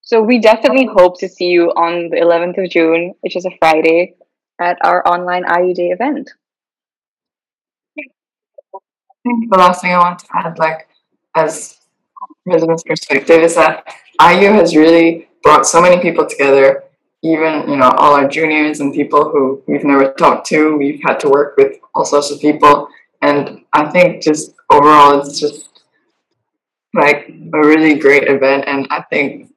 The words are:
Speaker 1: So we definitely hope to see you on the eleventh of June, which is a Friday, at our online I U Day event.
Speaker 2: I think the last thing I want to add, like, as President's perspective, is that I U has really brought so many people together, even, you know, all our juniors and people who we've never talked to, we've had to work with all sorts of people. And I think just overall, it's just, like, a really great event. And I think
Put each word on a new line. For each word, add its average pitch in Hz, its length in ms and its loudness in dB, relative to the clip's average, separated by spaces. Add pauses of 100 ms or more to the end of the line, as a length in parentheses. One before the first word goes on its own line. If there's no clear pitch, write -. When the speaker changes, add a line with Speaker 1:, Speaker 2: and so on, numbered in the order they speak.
Speaker 1:
So 226 200 -2
we 233 180 0
definitely 226 460 2
hope 180 340 2
to 185 80 -10
see 180 200 -8
you 170 240 0
on 170 380 -4
the 170 80 -4
eleventh 170 400 0
of 185 120 -6
June, 170 520 -2
which 185 140 -10
is 180 100 -8
a 180 140 -10
Friday, 160 560 0 (460)
at 175 200 -4
our 175 240 0
online 180 400 -2
I 175 160 -2
U 180 120 -2
Day 175 160 -4
event. 233 420 -6 (1700)
Speaker 2:
I 302 40 -16 (1200)
think 233 280 -4
the 190 60 0
last 180 240 0
thing 180 100 -4
I 180 60 0
want 175 220 -2
to - 140 -20
add, 170 260 -8
like, 160 280 -6 (480)
as - 440 -6 (680)
President's 165 360 -2
perspective, 160 580 0
is 170 140 0
that 160 280 0 (340)
I 175 240 4
U 196 120 4
has 170 200 2
really 165 540 2 (160)
brought 151 220 4
so 165 160 2
many 180 200 4
people 156 240 -2
together, 139 580 2 (400)
even, 160 440 -2
you 143 80 -4
know, 127 220 2
all 147 180 2
our 139 140 0
juniors 151 500 -2
and 139 140 -4
people 147 360 -2
who 135 380 -2
we've 143 160 -4
never 139 300 0
talked 143 340 -2
to, 156 300 0
we've 143 260 -4
had 143 180 -4
to 147 80 -2
work 143 280 0
with - 160 2 (200)
all 160 120 -4
sorts 147 260 -2
of - 80 -12
people. 147 480 2 (340)
And 143 520 -4
I 151 160 -2
think 139 320 0
just 151 320 -4 (180)
overall, 143 480 6
it's - 200 -10
just, - 300 -8 (1200)
like, 147 340 0 (260)
a 156 60 -2
really 156 360 4
great 139 340 2
event. 135 380 0
And 139 220 -6
I - 200 -6
think 143 480 -8